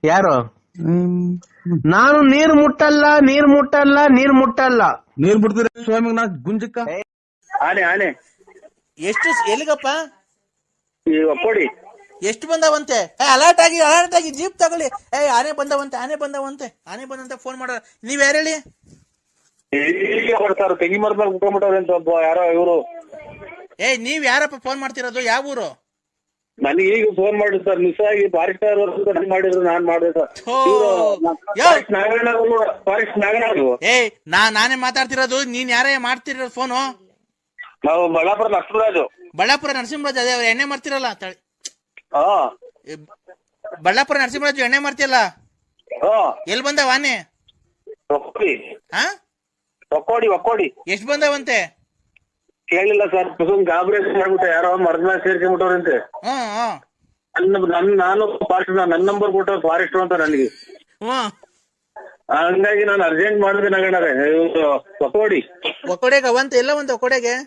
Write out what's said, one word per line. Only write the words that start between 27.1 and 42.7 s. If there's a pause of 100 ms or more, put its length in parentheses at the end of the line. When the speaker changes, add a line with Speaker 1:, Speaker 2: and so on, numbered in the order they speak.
Speaker 3:
ಫೋನ್
ಮಾಡಿದ್ರು
ಸರ್,
ಮಿಸ್
ಆಗಿ
ಫಾರೆಸ್ಟ್
ಅವ್ರು
ಅಂತ
ನನಗೆ
ಮಾಡಿದ್ರು,
ನಾನ್
ಮಾಡ್ದೆ
ಸರ್.
Speaker 4:
ಥೋ.
Speaker 3:
ಇವ್ರು (680)
Speaker 4:
ಯೋ.
Speaker 3:
ಫಾರೆಸ್ಟ್
ನಾಗಣ್ಣ
ಅವರು,
ಫಾರೆಸ್ಟ್
ನಾಗಣ್ಣ
ಅವರು.
Speaker 4:
ಏ, (180)
ನಾ-,
ನಾನೇ
ಮಾತಾಡ್ತಿರೋದು,
ನೀನ್
ಯಾರೇ
ಮಾಡ್ತಿರೋದು
ಫೋನು? (1040)
Speaker 3:
ನಾವು
ಬಳ್ಳಾಪುರ
ನರಸಿಂಹರಾಜು. (260)
Speaker 4:
ಬಳ್ಳಾಪುರ
ನರಸಿಂಹರಾಜು,
ಅದೇ
ಅವ್ರು
ಎಣ್ಣೆ
ಮಾಡ್ತಿರಲ್ಲ,
ತಳಿ. (460)
Speaker 3:
ಹಾ. (300)